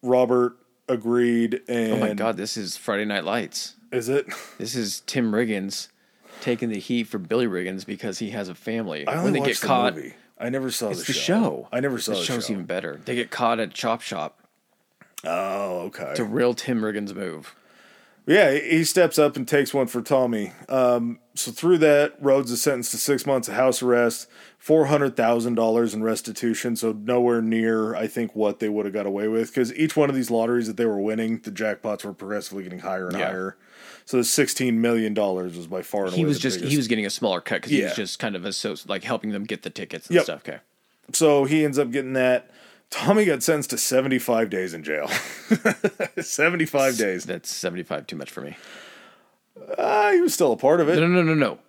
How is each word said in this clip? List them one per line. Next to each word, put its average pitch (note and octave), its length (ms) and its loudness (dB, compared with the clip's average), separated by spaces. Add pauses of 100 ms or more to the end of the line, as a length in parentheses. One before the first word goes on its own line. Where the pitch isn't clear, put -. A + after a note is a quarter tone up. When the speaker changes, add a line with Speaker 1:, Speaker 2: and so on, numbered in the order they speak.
Speaker 1:
Robert B2 540 4 (320)
agreed A#2 800 2
and A#2 240 0
Speaker 2:
Oh G#2+ 60 0
my G#2+ 160 0
God, A2 220 -2
this G#2 200 -6
is G2 200 -8
Friday G#2 280 -4
Night G2+ 180 -4
Lights. G2 520 -6 (180)
Speaker 1:
Is A#2+ 160 -2
it? C3+ 180 0 (320)
Speaker 2:
This A2 160 -8
is A2 320 -4
Tim A#2+ 240 0
Riggins G#2 560 -2 (540)
taking A#2+ 300 -2
the G#2 100 -4
heat A#2+ 240 -2
for G#2+ 140 -8
Billy A2 280 -2
Riggins F#2 400 -6
because G2+ 320 -8
he G#2+ 120 -6
has G#2 180 -8
a F2+ 80 -12
family. G2 500 -6
Speaker 1:
I - 60 -2
only E3 140 -2
Speaker 2:
When - 80 2
they C#3 40 0
Speaker 1:
watched C3 140 0
Speaker 2:
get - 80 -4
Speaker 1:
the - 80 -4
Speaker 2:
caught, B2 260 2
Speaker 1:
movie. C#2+ 200 -12 (260)
I A#2 80 -6
never C3 240 -4
saw A2+ 180 -4
Speaker 2:
it's F#2 100 -6
Speaker 1:
the D#2+ 60 -8
Speaker 2:
the - 60 -4
Speaker 1:
show. - 100 -4 (180)
Speaker 2:
show. D2 320 -2
Speaker 1:
I A#2+ 60 -2
never B2+ 220 -2
saw A2 140 -4
Speaker 2:
The G2 40 -2
Speaker 1:
the F2 60 -2
Speaker 2:
show's A#2 220 -4
Speaker 1:
show. A2+ 80 -4
Speaker 2:
even F#2 100 -6
better. D#2 400 -6
They B2+ 100 -4
get A#2+ 160 -4
caught A#2 300 0
at G2 120 -4
Chop A#2 300 -2
Shop. - 380 -8 (840)
Speaker 1:
Oh, F#2+ 600 -4
okay. E2 240 -10
Speaker 2:
It's E2+ 100 -4
a A#2+ 40 0
real A#2+ 300 0
Tim A#2+ 280 -4
Riggins G#2 320 -4
move. E2+ 400 -10 (720)
Speaker 1:
Yeah, E3 240 8
he, D3 80 2 (180)
he E3 60 4
steps E3+ 340 4
up D3 180 4
and B2+ 100 -6
takes C#3+ 260 2
one C3+ 140 2
for A#2+ 160 -4
Tommy. A#2+ 500 0 (160)
Um, B2 520 2 (140)
so - 180 -6
through E3+ 260 4
that, D3 420 6
Rhodes C3+ 300 4
is A#2+ 100 -2
sentenced B2+ 300 0
to A2+ 80 -6
six C#3 260 0
months C3 240 0
of G2+ 60 -8
house B2+ 280 4
arrest, A#2+ 460 2 (300)
four D#3 280 4
hundred C#3 300 2
thousand A#2 380 2
dollars A2+ 400 2
in A2 80 -4
restitution, A2+ 720 -2
so A2+ 160 -2
nowhere A#2+ 480 2
near, A2+ 540 0
I G#2+ 140 -2
think, A2+ 260 -4
what G#2 240 0
they A2 100 -2
would G#2 160 -2
have G2 100 -6
got G2+ 120 -2
away G2+ 220 -2
with, A2+ 260 -2
'cause B2 200 0
each D3+ 220 0
one D3 140 4
of C3+ 60 0
these A#2+ 140 -2
lotteries A#2 360 0
that G#2+ 100 -6
they A#2 100 0
were G#2 140 0
winning, A2 440 -2
the G#2+ 80 -10
jackpots G#2 520 -4
were G2+ 80 -10
progressively G2 520 -8
getting F2+ 160 -12
higher F#2 280 -6
and F2+ 100 -4
Speaker 2:
Yeah. F2 80 -2
Speaker 1:
higher. F#2+ 300 -6 (500)
So - 100 -2
the B2 80 4
sixteen B2 560 2
million A2+ 340 2
dollars F#2 420 -2
was E2+ 120 -14
by F#2 140 -8
far G2+ 240 -4
and F#2 80 -4
Speaker 2:
He E3+ 80 2
Speaker 1:
away D#3 60 2
Speaker 2:
was C#3 100 0
Speaker 1:
the A#2 40 -6
Speaker 2:
just, B2 140 0
he F2 60 -6
Speaker 1:
biggest. C3+ 160 0
Speaker 2:
was B2 100 -2
getting A2 180 0
a - 40 -4
smaller F#2 300 -2
cut F#2 220 -4
'cause - 80 -8
he D3+ 120 2
was - 100 -2
Speaker 1:
Yeah. - 20 -2
Speaker 2:
just G#2 240 -6
kind G#2+ 160 -4
of F2+ 80 -8
associ-, F#2+ 460 -8
like, G2 160 -6
helping A2 260 -4
them G2+ 140 -6
get G#2+ 180 -6
the - 80 -8
tickets - 380 -12
and F3 80 2
Speaker 1:
Yep. D#3 80 6
Speaker 2:
stuff. D2+ 240 -6
Okay. C#2+ 100 -10 (540)
Speaker 1:
So D3 320 6
he D3+ 200 4
ends C#3 140 0
up C3+ 140 0
getting C3 220 -4
that. B2+ 360 2 (380)
Tommy G#3+ 360 2
got D3 180 2
sentenced D3+ 280 0
to A#2+ 80 -4
seventy-five B2+ 720 2
days F#2 240 -4
in D#2+ 120 -12
jail. D2 240 -4
<laughs> - 1120 -2
Seventy-five D3+ 720 2
Speaker 2:
S-, A#2 60 -4
Speaker 1:
days. F#2+ 260 0
Speaker 2:
that's - 260 -8
seventy-five F2 560 -6
too - 100 -10
much C#2 140 -10
for - 100 -12
me. C#2+ 160 -12 (1200)
Speaker 1:
Uh, G#4 360 2
he F4+ 80 8
was F4 140 2
still D3 180 4
a A2 40 0
part D#3 240 4
of D3 80 4
it. E3+ 120 4
Speaker 2:
No, E3 60 4
no, F3+ 160 4
no, D#3+ 120 4
no. C3 240 2 (100)